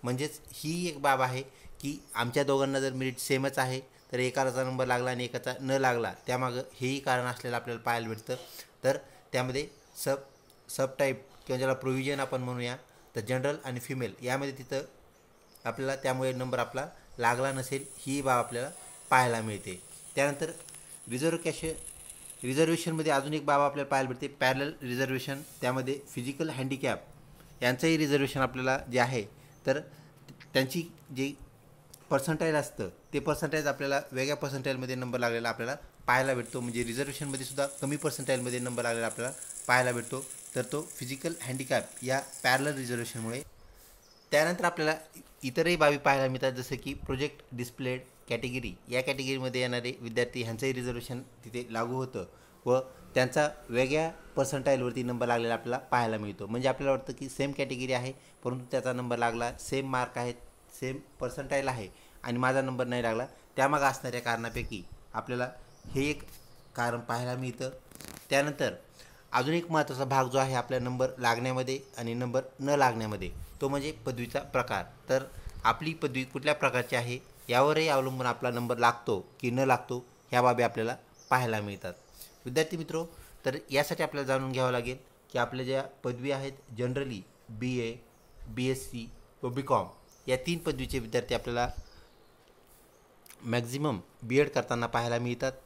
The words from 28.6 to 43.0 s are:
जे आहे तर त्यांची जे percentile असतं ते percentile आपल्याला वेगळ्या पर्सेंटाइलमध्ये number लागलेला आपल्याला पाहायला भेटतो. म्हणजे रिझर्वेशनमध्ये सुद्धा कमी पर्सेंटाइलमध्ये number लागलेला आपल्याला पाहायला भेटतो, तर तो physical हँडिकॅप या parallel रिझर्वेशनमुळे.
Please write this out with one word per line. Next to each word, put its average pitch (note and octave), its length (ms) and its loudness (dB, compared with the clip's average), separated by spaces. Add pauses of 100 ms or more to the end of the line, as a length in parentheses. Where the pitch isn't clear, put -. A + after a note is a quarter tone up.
जे B2 80 2
आहे A#2+ 220 2 (440)
तर C3+ 140 2 (760)
त्यांची C3 280 2 (340)
जे C#3 160 -2 (760)
percentile D#3 440 2
असतं C3+ 340 0 (240)
ते C#3+ 80 2
percentile D3+ 460 0
आपल्याला C#3 340 2 (120)
वेगळ्या C3+ 240 0
पर्सेंटाइलमध्ये C3 580 -4
number B2+ 240 -4
लागलेला A#2 300 2
आपल्याला A#2 280 -4 (300)
पाहायला C3 280 6
भेटतो. B2 260 -4
म्हणजे A#2+ 240 -2
रिझर्वेशनमध्ये C3+ 600 -4
सुद्धा C3+ 200 -2 (140)
कमी C#3+ 160 -2
पर्सेंटाइलमध्ये B2+ 640 -2
number B2 240 -2
लागलेला A#2 240 0
आपल्याला A#2+ 260 -4 (340)
पाहायला B2 260 6
भेटतो, A#2+ 320 -4 (320)
तर C3 60 0
तो D3 280 -4
physical C3+ 520 -6
हँडिकॅप B2+ 600 -2
या C3 160 0 (220)
parallel C3+ 340 4
रिझर्वेशनमुळे. A#2+ 640 -4 (880)